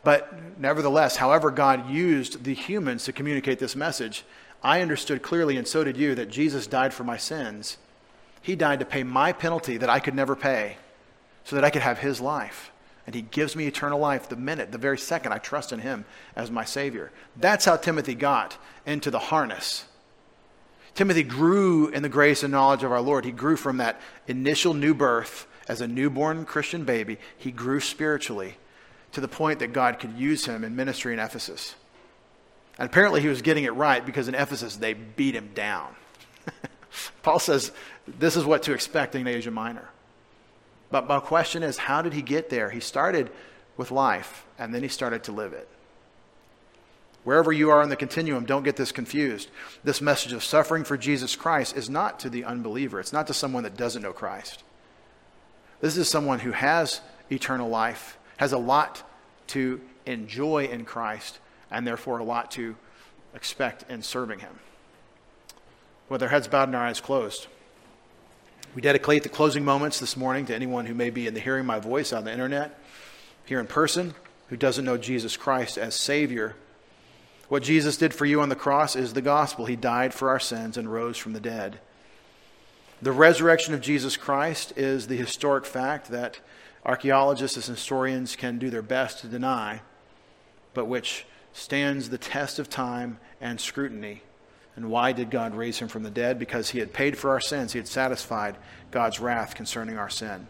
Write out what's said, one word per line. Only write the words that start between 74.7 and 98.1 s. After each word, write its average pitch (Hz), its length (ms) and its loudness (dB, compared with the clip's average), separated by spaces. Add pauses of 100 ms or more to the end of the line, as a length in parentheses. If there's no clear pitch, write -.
know 127 120 2
Jesus 120 400 -2
Christ 127 420 0
as 110 160 -4
Savior. 123 640 0 (960)
What 139 100 2
Jesus 151 360 4
did 156 160 4
for 147 100 0
you 147 160 6
on 143 80 4
the 135 80 0
cross 143 400 2
is 123 160 -2
the 131 80 0
gospel. 139 460 2
He 120 100 -2
died 123 380 2
for 131 160 0
our 131 100 4
sins 113 380 -6
and 110 120 -6
rose 117 280 -4
from 110 160 -8
the 110 40 -8
dead. 110 420 -8 (1200)
The 131 100 2
resurrection 160 640 8
of 131 80 -4
Jesus 135 340 0
Christ 147 580 -2
is 135 320 0
the 123 120 -4
historic 135 480 0
fact 131 460 -6
that 120 280 -8 (460)
archaeologists 135 800 2
and 123 80 -6
historians 131 600 -2
can 120 220 -4
do 127 120 -2
their 117 100 -4
best 127 380 -2
to 123 80 -16
deny, 113 560 -2 (920)
but 120 140 -4
which 120 400 -6 (260)
stands 139 560 -2
the 123 80 -6
test - 420 -6
of 143 120 -8
time 123 480 -6 (200)
and 120 220 -8
scrutiny. 107 640 -6 (520)
And 117 140 -8
why 120 240 4
did 117 180 -4
God 113 240 -2
raise 117 240 -6
him 113 100 -6
from 110 160 -8
the 107 60 -8
dead? 120 280 0
Because 117 320 -4
he 123 80 -4
had 107 160 -6
paid 143 240 0
for 139 140 2
our 127 80 2
sins. 135 340 -4
He 120 40 -2
had 107 80 -6
satisfied 117 720 -2 (340)